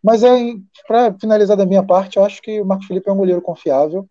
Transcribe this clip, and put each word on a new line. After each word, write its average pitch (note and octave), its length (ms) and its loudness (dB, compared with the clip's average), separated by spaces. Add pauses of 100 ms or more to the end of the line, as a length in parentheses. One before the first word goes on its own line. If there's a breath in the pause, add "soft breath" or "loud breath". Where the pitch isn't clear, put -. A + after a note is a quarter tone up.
Mas, G#3+ 200 2
é, B3 60 6 (560)
pra A3+ 280 0
finalizar G#3 420 0
da F#3+ 100 0
minha F#3+ 180 2
parte, F#3+ 340 0
eu G3 80 4
acho - 160 -8
que G#3+ 180 -8
o G3 60 -6
Marcos F#3+ 220 -4
Felipe F#3 220 -6
é G3 40 -2
um G3 40 -2
goleiro F3+ 240 0
confiável. D#3+ 680 -4